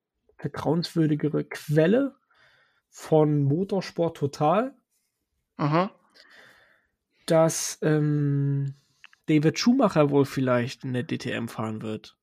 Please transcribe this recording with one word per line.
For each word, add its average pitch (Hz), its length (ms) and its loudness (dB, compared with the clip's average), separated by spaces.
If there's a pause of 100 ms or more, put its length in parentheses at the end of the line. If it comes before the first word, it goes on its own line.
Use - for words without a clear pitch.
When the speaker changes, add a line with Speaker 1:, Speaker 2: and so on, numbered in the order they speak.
(380)
Speaker 1:
vertrauenswürdigere 151 1080 -2
Quelle 190 680 0 (760)
von 151 540 2
Motorsport 170 760 -2
Total, 170 580 -2 (840)
Speaker 2:
Aha. 165 340 0 (1300)
Speaker 1:
dass, 160 560 2
ähm, 143 960 0 (520)
David 156 320 2
Schumacher 214 520 4
wohl 139 140 4
vielleicht 127 580 -2
in 131 100 -6
der 123 100 -2
D 127 140 -6
T 123 140 -8
M 113 160 -4
fahren 110 340 -8
wird. 107 420 -10